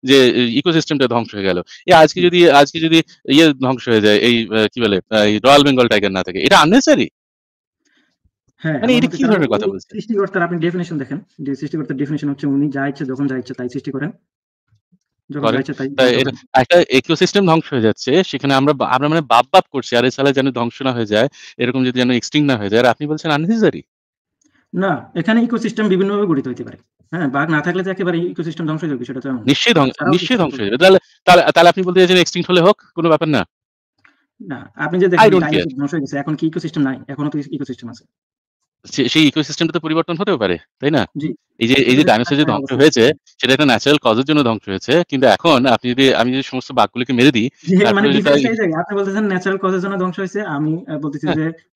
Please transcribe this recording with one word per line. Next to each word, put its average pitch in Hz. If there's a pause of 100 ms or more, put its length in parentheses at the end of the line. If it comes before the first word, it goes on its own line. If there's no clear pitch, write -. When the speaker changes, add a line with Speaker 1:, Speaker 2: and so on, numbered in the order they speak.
Speaker 1:
যে 131
ই-, 117
ইকোসিস্টেমটা 147
ধ্বংস 117
হয়ে 101
গেল। 90 (240)
এ 180
আজকে 160
Speaker 2:
হুম। 175
Speaker 1:
যদি, 175
আজকে 143
যদি 160 (260)
ইয়ে 147
ধ্বংস 131
হয়ে 110
যায়, 104
এই 117
আ, 107
কি 123
বলে? 101 (100)
আ, 110
এই 104
রয়েল 139
বেঙ্গল 127
টাইগার 104
না 95
থাকে, 92
এটা 170
unnecessary? 208 (1500)
Speaker 2:
হ্যাঁ, 160
Speaker 1:
মানে 147
Speaker 2:
আমার 247
Speaker 1:
এটা 254
Speaker 2:
মতে -
Speaker 1:
কি 269
Speaker 2:
কারণ 220
Speaker 1:
ধরনের 156
কথা 104
Speaker 2:
উনি -
Speaker 1:
বলছেন? -
Speaker 2:
সৃষ্টিকর্তার 196
আপনি 170
ডেফিনিশন 170
দেখেন 135 (180)
যে 139
সৃষ্টিকর্তার 151
ডেফিনিশন 143
হচ্ছে 139
উনি 143
যা 139
ইচ্ছে 143
যখন 131
যা 131
ইচ্ছে 123
তাই 147
সৃষ্টি 135
করেন। 135 (1200)
যখন 143
যা -
Speaker 1:
করেন। 113
Speaker 2:
ইচ্ছে 135
তাই 135
Speaker 1:
তা 139
Speaker 2:
ধ্বংস 127
Speaker 1:
এটা 131
Speaker 2:
করেন। 127
Speaker 1:
একটা 175
ইকোসিস্টেম 175
ধ্বংস 160
হয়ে 127
যাচ্ছে। 127
সেখানে 139
আমরা 139
বা, 127
আমরা 135
মানে 160
বাপ, 123
বাপ 185
করছি, 123
"আরে 123
শালা 139
যেন 135
ধ্বংস 120
না 131
হয়ে 117
যায়।" 107 (300)
এরকম 127
যদি 127
যেন 123
এক্সটিংক্ট 139
না 117
হয়ে 101
যায়। 113
আর 127
আপনি 135
বলছেন 156
unnecessary? 165 (920)
Speaker 2:
না, 180
এখানে 220
ইকোসিস্টেম 220
বিভিন্নভাবে 196
গঠিত 135
হইতে 123
পারে। - (340)
হ্যাঁ, 143
বাঘ 143
না 151
থাকলে 175
যে 190
একেবারে 180
ইকোসিস্টেম 170
ধ্বংস 156
হয়ে 175
যাবে 135
বিষয়টা 123
তো 135
এমন 131
না। 110
Speaker 1:
নিশ্চয়ই 143
ধ্বং-, 147
Speaker 2:
বাঘ 127
ছাড়াও 143
Speaker 1:
নিশ্চয়ই 180
ধ্বংস 165
Speaker 2:
ইকোসিস্টেম 113
Speaker 1:
হয়ে 180
যাবে। 190 (260)
তাহলে, 180
তাহলে, -
তাহলে 170
আপনি 185
বলতে 185
চাইছেন 185
এক্সটিংক্ট 175
হলে 180
হোক, 185 (120)
কোনো 165
ব্যাপার 156
না। 127 (1000)
Speaker 2:
না, 127
আপনি 160
যে 190
Speaker 1:
I 185
Speaker 2:
দেখেন 220
Speaker 1:
don't 190
care। 151
Speaker 2:
ডাইনোসর 151
ধ্বংস 143
হয়ে 165
গেছে, 139
এখন 143
কি 160
ইকোসিস্টেম 160
নাই? 131 (100)
এখনো 143
তো 151
ইকোসিস্টেম 131
আছে। - (880)
Speaker 1:
সে, 123
সেই 156
ইকোসিস্টেমটা 151
তো 170
পরিবর্তন 160
হতেও 190
পারে, 90 (200)
তাই 139
না? 135 (120)
Speaker 2:
জি। 147 (300)
Speaker 1:
এই 113
যে, 127
এই 135
যে 135
Speaker 2:
ইকোসিস্টেম 131
Speaker 1:
ডাইনোসর 117
যে 147
Speaker 2:
থাকতে 139
Speaker 1:
ধ্বংস 135
Speaker 2:
অবশ্যই। 123
Speaker 1:
হয়েছে, 139 (260)
সেটা 127
একটা 135
ন্যাচারাল 135
কজ 113
এর 131
জন্য 151
ধ্বংস 113
হয়েছে। 123
কিন্তু 135
এখন 131
আপনি 123
যদি, 131
আমি 123
যদি 135
সমস্ত 131
বাঘগুলোকে 120
মেরে 127
দিই, 120 (180)
Speaker 2:
জি, 185
মানে 190
Speaker 1:
তারপরে 202
যদি 214
তাই -
Speaker 2:
ডিফারেন্স 143
টা 226
এই 226
জায়গায়। 170
আপনি 196
বলতেছেন 196
ন্যাচারাল 190
কজ 190
এর 185
জন্য 196
ধ্বংস 185
হয়েছে। 196
আমি 156
আ, 156
বলতেছি 147
Speaker 1:
হ্যাঁ। 160
Speaker 2:
যে 160 (240)